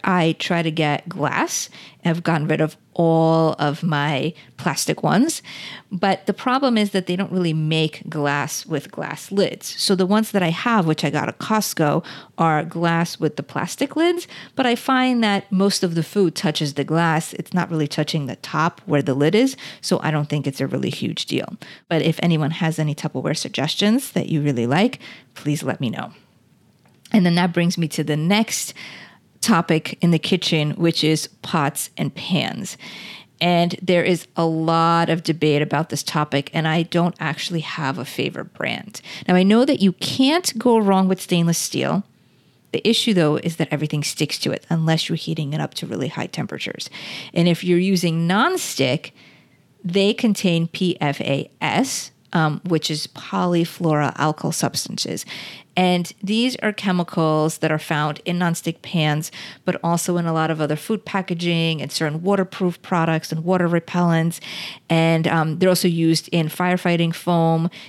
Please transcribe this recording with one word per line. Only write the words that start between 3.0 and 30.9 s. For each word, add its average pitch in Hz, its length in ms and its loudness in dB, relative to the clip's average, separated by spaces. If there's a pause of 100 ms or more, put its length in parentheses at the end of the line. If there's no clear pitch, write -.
of 147 240 -2
my 147 500 0 (220)
plastic - 480 -4
ones, 214 380 2 (500)
but 190 360 0
the 202 60 0
problem 254 440 0
is 208 140 2
that 185 160 -2
they 180 100 -2
don't 196 160 -4
really 180 200 2
make 156 560 0
glass 143 560 -2
with 151 240 -6
glass - 400 -10
lids. - 380 -2
So - 280 0
the 185 100 2
ones 214 260 2
that 196 100 2
I 165 100 2
have, 185 360 0
which 156 160 0
I 156 60 2
got 156 180 -2
at - 120 -8
Costco, 165 640 0 (320)
are 160 260 2
glass 170 560 -2
with 156 160 -2
the - 80 -8
plastic - 540 -6
lids, 339 320 0 (260)
but 262 100 -2
I 240 100 2
find 254 500 2
that 202 260 0
most 196 320 2
of 170 120 0
the 165 80 2
food 175 300 2
touches 151 420 -2
the 143 100 -2
glass. 160 480 0
It's - 200 -10
not 175 160 0
really 156 180 0
touching 147 400 -2
the 123 100 -8
top - 480 -2
where 151 160 2
the 135 120 0
lid 147 220 4
is, 262 220 4 (240)
so - 200 0
I - 80 -2
don't 151 200 0
think 147 180 -2
it's 135 140 -4
a 135 60 -2
really 135 220 -2
huge - 360 -4
deal. - 320 -6 (320)
But 165 120 2
if 160 220 2
anyone 165 280 2
has 160 280 -2
any 151 160 0
Tupperware 147 420 -4
suggestions 202 760 0
that - 160 -2
you 143 120 0
really 127 260 0
like, 190 320 2 (360)
please 147 280 -2
let - 180 -4
me 127 80 0
know. - 240 -8 (1000)
And 190 140 6
then 170 100 4
that 175 180 2
brings 175 240 2
me 165 120 0
to 156 160 -2
the 151 120 0
next 196 560 0 (680)
topic 165 600 2
in 175 80 4
the 165 100 4
kitchen, 156 520 0
which 165 320 0